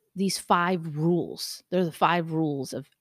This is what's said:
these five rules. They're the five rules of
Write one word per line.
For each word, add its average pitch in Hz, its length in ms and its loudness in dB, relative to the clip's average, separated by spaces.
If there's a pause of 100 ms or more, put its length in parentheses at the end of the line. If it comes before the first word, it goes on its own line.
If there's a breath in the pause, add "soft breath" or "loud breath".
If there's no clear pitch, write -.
(140)
these 185 240 -2
five 175 580 0
rules. 156 720 -2
They're 180 140 2
the 160 60 -2
five 165 400 2
rules 147 420 -2
of 135 160 -8 (120)